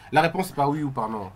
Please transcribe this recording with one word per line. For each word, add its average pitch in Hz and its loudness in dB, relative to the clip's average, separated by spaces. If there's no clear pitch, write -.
La 156 4
réponse 185 0
est - -14
par 143 2
oui 151 0
ou 139 -2
par 113 -4
non. 101 -6